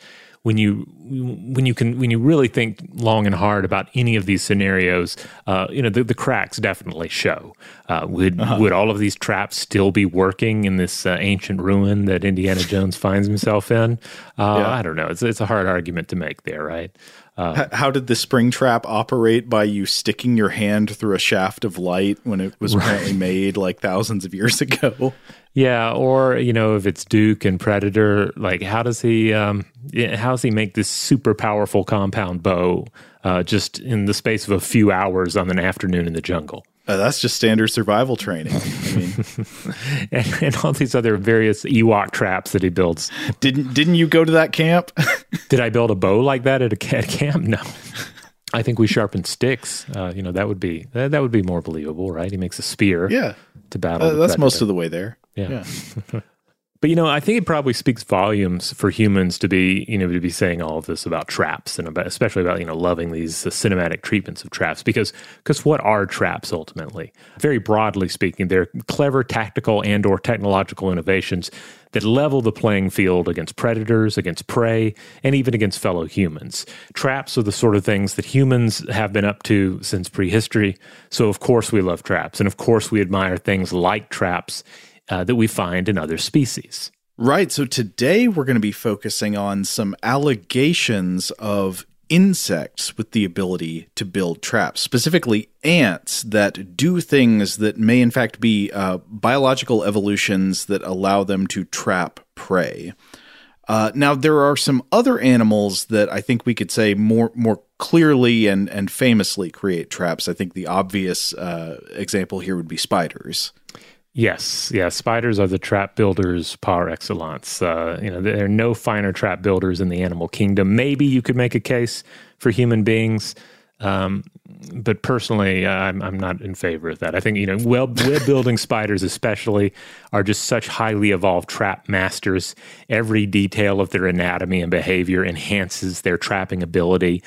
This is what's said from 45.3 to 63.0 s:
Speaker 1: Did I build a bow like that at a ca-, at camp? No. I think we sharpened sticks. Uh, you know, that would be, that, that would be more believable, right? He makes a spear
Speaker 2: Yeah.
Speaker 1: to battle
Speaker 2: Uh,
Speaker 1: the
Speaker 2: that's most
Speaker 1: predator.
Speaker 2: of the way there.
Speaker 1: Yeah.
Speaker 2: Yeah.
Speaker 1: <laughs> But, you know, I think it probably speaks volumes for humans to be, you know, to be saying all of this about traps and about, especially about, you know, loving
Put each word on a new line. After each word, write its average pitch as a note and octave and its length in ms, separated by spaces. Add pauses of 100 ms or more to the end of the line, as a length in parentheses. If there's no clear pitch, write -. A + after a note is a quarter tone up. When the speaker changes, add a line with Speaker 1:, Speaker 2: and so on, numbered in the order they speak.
Speaker 1:
Did C3 100
I A#2 100
build A#2 220
a G2+ 40
bow F#2+ 240
like C3+ 240
that C3+ 180
at A2+ 120
a - 20
ca-, - 220
at A2+ 100
camp? D3 360
No. A2 180 (920)
I A#2 100
think A#2+ 160
we A2 80
sharpened G2+ 400
sticks. - 580 (100)
Uh, F#2 200
you F#2+ 80
know, F2+ 80
that G2 160
would G2 120
be, E2+ 340
that, C3+ 180
that D3 100
would B2+ 100
be G#2+ 120
more F2 180
believable, D#2+ 500
right? E2+ 200
He G2 60
makes F2+ 200
a - 60
spear F#2 480
Speaker 2:
Yeah. G#3+ 220 (360)
Speaker 1:
to - 100
battle D#3+ 280
Speaker 2:
Uh, D#3+ 60
Speaker 1:
the D3+ 40
Speaker 2:
that's E3+ 220
most C3+ 140
Speaker 1:
predator. - 100
Speaker 2:
of G#2+ 60
the G2 40
way E2+ 140
there. F2+ 300 (180)
Speaker 1:
Yeah. G2+ 280 (500)
Speaker 2:
Yeah. A2 120
Speaker 1:
<laughs> - 60 (500)
But, D3+ 80
you E3 60
know, E3 120
I D3 120
think G#3+ 180
it G3 80
probably C#3+ 280
speaks - 300
volumes F#2+ 680
for - 180
humans G2 500
to F#2+ 100
be, F#2 400
you A2 80
know, F#2 100
to F2 140
be F2 80
saying F2 320
all D#2 160
of D#2+ 80
this E2 200
about E2 220
traps D#2+ 500
and E2 120
about, F2 180
especially G#2 340
about, F2+ 180
you F2 60
know, D#2+ 80
loving E2+ 380